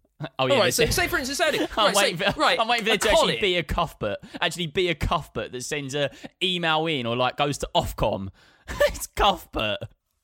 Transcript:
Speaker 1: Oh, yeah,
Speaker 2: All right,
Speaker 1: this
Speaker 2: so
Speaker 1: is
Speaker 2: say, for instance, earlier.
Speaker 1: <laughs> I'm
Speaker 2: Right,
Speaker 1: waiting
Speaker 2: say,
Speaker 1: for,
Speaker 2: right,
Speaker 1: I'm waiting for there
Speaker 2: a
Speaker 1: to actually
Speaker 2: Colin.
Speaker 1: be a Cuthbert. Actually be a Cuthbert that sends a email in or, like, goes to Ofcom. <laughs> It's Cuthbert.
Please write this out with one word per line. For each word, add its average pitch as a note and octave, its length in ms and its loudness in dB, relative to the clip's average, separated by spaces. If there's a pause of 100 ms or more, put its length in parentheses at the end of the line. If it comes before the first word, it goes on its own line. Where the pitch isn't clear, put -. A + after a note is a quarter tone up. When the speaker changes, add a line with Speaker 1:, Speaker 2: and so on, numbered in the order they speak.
(380)
Speaker 1:
Oh, C3 100 2
yeah, C#4 60 4
Speaker 2:
All B3+ 60 4
right, F#3 60 4
Speaker 1:
this E3 100 0
Speaker 2:
so - 80 4
Speaker 1:
is - 120 0
Speaker 2:
say, F#4 100 0
for F4 120 -2
instance, C#4 220 -4
earlier. D#4 320 0
Speaker 1:
<laughs> - 40 -8
I'm D#4+ 100 4
Speaker 2:
Right, A#3+ 100 2
Speaker 1:
waiting G3+ 220 2
Speaker 2:
say, - 140 0
Speaker 1:
for, - 80 -4
Speaker 2:
right, A3 180 4
Speaker 1:
I'm A3 80 2
waiting A#3 180 0
for - 20 -2
there A3+ 100 2
Speaker 2:
a - 20 2
Speaker 1:
to A3 120 0
actually A#3 240 6
Speaker 2:
Colin. A2+ 60 -4
Speaker 1:
be F#3 160 2
a E3+ 60 0
Cuthbert. A2 540 -2 (240)
Actually E3+ 260 -2
be F3 220 0
a E3 60 0
Cuthbert C#3+ 580 -4
that B2+ 100 -8
sends C#3+ 320 -6
a C#3+ 160 -2 (320)
email E3 440 0
in C#3+ 200 -2
or, A#2 100 -2
like, B2 200 0
goes C#3+ 220 0
to - 160 -6
Ofcom. A2 540 -2 (380)
<laughs> - 20 -20 (200)
It's - 180 -10
Cuthbert. - 720 -2 (460)